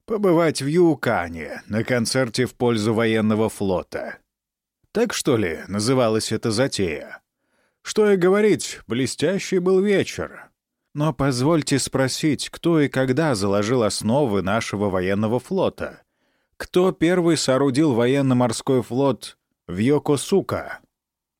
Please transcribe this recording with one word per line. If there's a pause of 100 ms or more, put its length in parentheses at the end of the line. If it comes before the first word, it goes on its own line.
побывать
в
Юкане
на
концерте
в
пользу
военного
флота. (760)
Так
что
ли (100)
называлась
эта
затея? (600)
Что
и
говорить,
блестящий
был
вечер. (440)
Но
позвольте
спросить,
кто
и
когда
заложил
основы
нашего
военного
флота? (560)
Кто
первый
соорудил
военно-морской
флот (300)
в
Йокосука? (600)